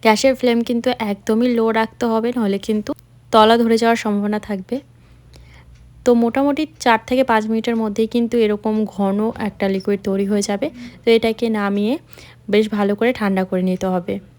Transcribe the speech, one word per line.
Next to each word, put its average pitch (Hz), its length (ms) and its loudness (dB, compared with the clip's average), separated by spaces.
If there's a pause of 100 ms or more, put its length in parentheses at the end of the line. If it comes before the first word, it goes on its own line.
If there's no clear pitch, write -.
গ্যাসের 226 380 4
ফ্লেম 233 180 2 (100)
কিন্তু 233 200 -2 (220)
একদমই 220 460 0
লো 226 100 2 (140)
রাখতে 220 320 -4
হবে, 226 240 0
নাহলে 202 220 -2
কিন্তু 214 320 -4 (420)
তলা 220 300 6
ধরে 226 200 2
যাওয়ার 226 220 2
সম্ভাবনা 208 340 -2 (100)
থাকবে। 202 280 -8 (1300)
তো 247 100 4
মোটামুটি 277 480 0 (220)
চার 226 220 4
থেকে 254 240 0
পাঁচ 220 200 2
মিনিটের 226 260 -2
মধ্যেই 220 380 -2
কিন্তু 233 200 0 (100)
এরকম 214 300 -2 (100)
ঘন 196 340 -2 (300)
একটা 196 260 -4
লিকুইড 196 340 -2
তৈরি 196 180 0
হয়ে 202 220 0
যাবে। 202 180 -2 (360)
তো - 80 0
এটাকে 226 400 2
নামিয়ে 208 440 0 (580)
বেশ 214 120 4 (120)
ভালো 202 220 0
করে 233 140 2
ঠান্ডা 196 320 -2
করে 185 180 -2
নিতে 185 240 -2
হবে। 185 280 -2 (240)